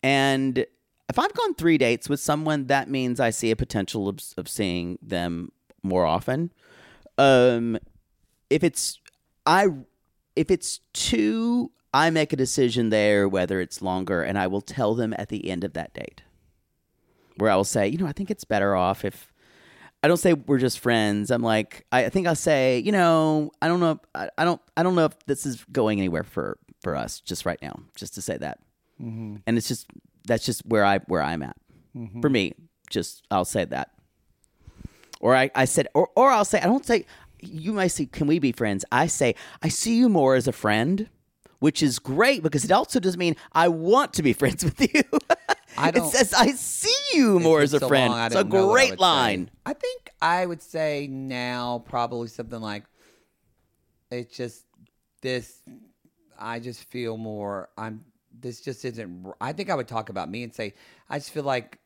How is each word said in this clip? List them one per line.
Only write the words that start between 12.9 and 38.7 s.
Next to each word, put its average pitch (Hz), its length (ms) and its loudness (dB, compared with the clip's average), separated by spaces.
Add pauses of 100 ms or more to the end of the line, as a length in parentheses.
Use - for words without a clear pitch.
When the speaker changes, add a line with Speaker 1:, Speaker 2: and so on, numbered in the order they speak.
Speaker 1:
whether 92 320 0
it's - 200 -8
longer, 92 400 -4
and 98 160 -4
I 95 100 -2
will 98 140 -4
tell 113 320 -2
them 113 240 -4
at 101 120 -10
the 98 200 -8
end 90 140 -6
of 90 100 -8
that 80 200 -10
date, - 280 -14 (1160)
where 107 120 2
I 98 60 4
will 98 80 4
say, 101 240 0
"You 139 100 -4
know, 185 100 -2
I 139 40 -6
think - 180 -8
it's - 140 -8
better 101 320 0
off 92 300 -2
if," - 260 -10 (720)
I 143 60 4
don't 175 80 4
say, 170 160 4
"We're 139 260 0
just 127 200 0
friends." 107 520 0
I'm 120 100 0
like, 110 500 -2
I, 123 140 2
I 110 40 -2
think 180 180 -2
I'll 165 80 2
say, 131 440 2
"You 202 120 -2
know, 156 600 2 (100)
I 156 80 0
don't 175 100 2
know, 165 200 0 (140)
I, - 240 -8
I 156 60 0
don't, 170 180 0 (140)
I 160 80 0
don't 185 120 2
know 165 100 4
if 151 200 -2
this 139 200 -4
is 127 260 -8
going 110 280 2
anywhere 87 240 0
for, 53 340 -6 (240)
for 85 160 -4
us 58 240 -8
just - 240 -10
right 87 160 -4
now," - 180 -12 (160)
just - 200 -16
to 98 60 -12
say 85 160 -6
that. 69 220 -10 (420)
Speaker 2:
Mm-hmm. 110 360 -10 (100)
Speaker 1:
And 117 100 2
it's 110 120 -2
just, - 180 -6 (400)
that's 113 180 0
just - 200 -4
where 110 200 2
I, 98 140 4
where 87 220 -2
I'm 76 220 -4
at. 60 120 -12 (400)
Speaker 2:
Mm-hmm. 117 260 -12
Speaker 1:
For 143 80 2
me, 104 240 2 (360)
just, - 420 -8
I'll 92 140 2
say 95 200 -2
that. 69 260 -8 (1300)
Or 127 160 4
I, 131 200 4
I 131 100 4
said, 139 280 0
or, 160 220 2
or 262 140 8
I'll 214 160 4
say, 208 160 0
I - 40 -4
don't 254 200 2
say, 226 200 0 (360)
you 165 320 -8
might 190 140 0
say, 156 180 -2
"Can 143 220 -4
we 160 120 2
be 127 120 2
friends?" 104 400 -2